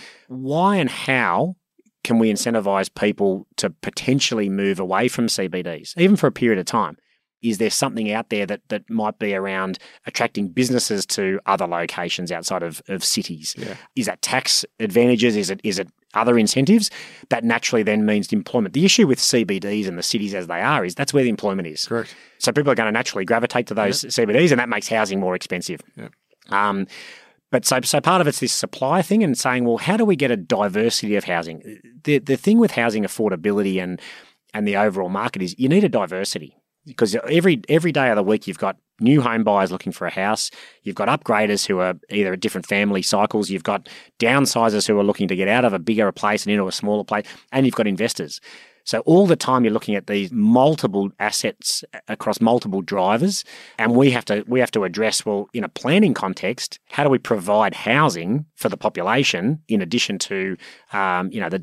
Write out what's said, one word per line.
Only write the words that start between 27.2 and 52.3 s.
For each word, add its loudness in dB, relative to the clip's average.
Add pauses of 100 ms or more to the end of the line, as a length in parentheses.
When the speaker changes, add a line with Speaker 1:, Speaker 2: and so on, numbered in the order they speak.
Speaker 1:
but 0
so, 2
so 0
part 4
of 2
it's -2
this -2
supply -2
thing 2
and 0
saying, 0
"Well, 2
how 0
do 2
we 4
get 2
a 0
diversity 0
of -2
housing?" -6 (240)
The, 2
the -2
thing 4
with 4
housing 0
affordability 0
and, -6 (540)
and -2
the 0
overall 0
market -4
is -6
you 2
need 4
a 4
diversity. -4 (280)
Because 0 (140)
every, 4
every 2
day 2
of 4
the 2
week, 0
you've -8
got -4 (200)
new 6
home 2
buyers 2
looking -8
for -8
a -4
house. -2 (340)
You've -8
got -2
upgraders 0
who 0
are 0 (140)
either 0
at -6
different -4
family 0
cycles. 0
You've -6
got -4 (280)
downsizers 2
who 4
are 4
looking 0
to -2
get 0
out 4
of 2
a 0
bigger 0
place -2
and 0
into 2
a -6
smaller -2
place. -2 (260)
And 4
you've 2
got 0
investors. -4 (440)
So -4
all 6
the 4
time 2
you're 2
looking -2
at -6
these -4
multiple 4
assets -4
a-, -12
across -4